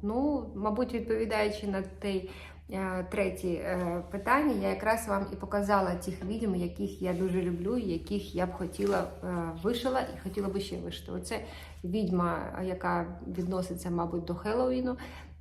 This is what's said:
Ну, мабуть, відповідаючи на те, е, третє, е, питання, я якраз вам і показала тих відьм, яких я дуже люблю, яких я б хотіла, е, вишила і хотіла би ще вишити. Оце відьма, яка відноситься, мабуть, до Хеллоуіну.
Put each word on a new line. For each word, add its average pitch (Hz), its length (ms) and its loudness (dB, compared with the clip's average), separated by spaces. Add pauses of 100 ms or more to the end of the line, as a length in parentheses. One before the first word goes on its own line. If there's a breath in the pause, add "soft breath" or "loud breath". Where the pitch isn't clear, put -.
Ну, 240 540 2
мабуть, 214 380 2
відповідаючи 214 760 2
на 196 140 0
те, 190 400 -2 (480 loud breath)
е, 185 420 -2
третє, 190 360 0
е, 175 640 0
питання, 247 500 4
я 196 80 2
якраз 220 380 2
вам 202 260 2
і - 20 -8
показала 196 600 2
тих 180 300 -4
відьм, 214 300 0
яких 175 460 -2
я 180 120 0
дуже 180 280 2
люблю, 175 360 0
яких 196 580 -2
я 180 100 4
б 180 60 -2
хотіла, 185 560 0 (160)
е, 175 280 -2 (120)
вишила 247 380 2
і - 220 -4
хотіла 190 240 -2
би 190 120 0
ще 185 180 -4
вишити. 170 340 -8
Оце 185 280 -4 (440 loud breath)
відьма, 180 840 2
яка 180 640 0
відноситься, 180 640 -2
мабуть, 175 360 0
до 175 100 -2
Хеллоуіну. 254 640 2 (440 loud breath)